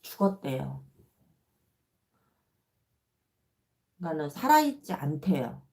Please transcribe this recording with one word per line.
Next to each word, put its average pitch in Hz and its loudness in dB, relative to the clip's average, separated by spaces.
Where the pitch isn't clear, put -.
죽었대요. 135 -2
그러니까는 156 -4
살아있지 294 2
않대요. 143 0